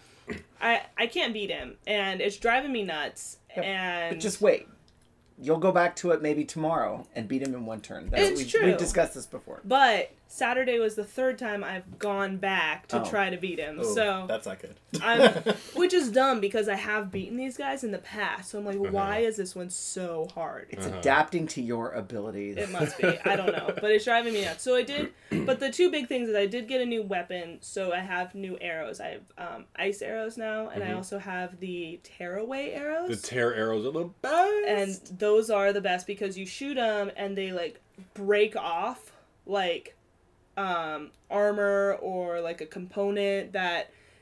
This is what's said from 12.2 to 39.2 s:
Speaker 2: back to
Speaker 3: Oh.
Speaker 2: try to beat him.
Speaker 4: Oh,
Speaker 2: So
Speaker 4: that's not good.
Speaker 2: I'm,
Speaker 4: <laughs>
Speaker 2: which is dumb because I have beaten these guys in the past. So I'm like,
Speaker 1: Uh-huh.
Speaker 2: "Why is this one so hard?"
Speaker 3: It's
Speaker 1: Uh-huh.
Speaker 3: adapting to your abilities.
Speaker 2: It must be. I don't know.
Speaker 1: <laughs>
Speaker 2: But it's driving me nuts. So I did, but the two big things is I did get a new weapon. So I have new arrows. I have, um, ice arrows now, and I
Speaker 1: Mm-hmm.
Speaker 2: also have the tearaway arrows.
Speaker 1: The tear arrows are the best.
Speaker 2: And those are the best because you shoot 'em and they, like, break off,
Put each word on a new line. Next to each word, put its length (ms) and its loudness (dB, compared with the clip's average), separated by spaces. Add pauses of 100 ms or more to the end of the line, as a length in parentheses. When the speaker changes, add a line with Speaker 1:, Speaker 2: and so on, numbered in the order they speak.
Speaker 2:
back 520 0
to 120 0
Speaker 3:
Oh. 80 -2
Speaker 2:
try 200 2
to 80 -4
beat 200 -4
him. 220 -6
Speaker 4:
Oh, 160 0
Speaker 2:
So 320 2
Speaker 4:
that's 180 -2
not 140 -8
good. 160 -14 (260)
Speaker 2:
I'm, 300 8
Speaker 4:
<laughs> 440 -2
Speaker 2:
which 180 4
is 180 4
dumb 300 4
because 260 2
I 80 2
have 340 -2
beaten 280 -6
these 200 -6
guys 280 -4
in 60 -2
the 80 -4
past. 520 -6
So 80 -6
I'm 60 -6
like, 100 -2
Speaker 1:
Uh-huh. 160 0
Speaker 2:
"Why 280 0
is 180 2
this 180 -6
one 140 -8
so 640 -4
hard?" 360 -6
Speaker 3:
It's 140 -6
Speaker 1:
Uh-huh. 140 -4
Speaker 3:
adapting 480 4
to 140 -6
your 320 -2
abilities. 640 -6
Speaker 2:
It 120 -2
must 280 -2
be. 100 4 (160)
I 140 4
don't 160 2
know. 220 -2
Speaker 1:
<laughs> 60 -4
Speaker 2:
But 100 4
it's 120 6
driving 300 2
me 100 2
nuts. 180 -4
So 140 2
I 80 4
did, 300 -4 (180)
but 300 2
the 100 0
two 180 6
big 200 0
things 200 0
is 60 0
I 120 4
did 200 -4
get 140 0
a 40 0
new 160 0
weapon. 600 -6
So 320 -4
I 60 0
have 360 -4
new 240 -8
arrows. 400 -6
I 80 -8 (100)
have, 40 -16 (160)
um, 280 -10 (120)
ice 240 -2
arrows 360 -6
now, 300 -4
and 160 -6
I 40 -4
Speaker 1:
Mm-hmm. 100 -4
Speaker 2:
also 200 -8
have 440 -8
the 420 -8
tearaway 720 -8
arrows. 360 -4 (120)
Speaker 1:
The 60 -10
tear 280 2
arrows 300 0
are 60 -2
the 180 -4 (120)
best. 280 4 (180)
Speaker 2:
And 520 -2
those 300 4
are 240 4
the 80 0
best 240 0
because 320 -6
you 80 -8
shoot 320 -6
'em 380 0
and 220 -6
they, 140 -4
like, 280 -6 (360)
break 400 4
off, 560 -4 (340)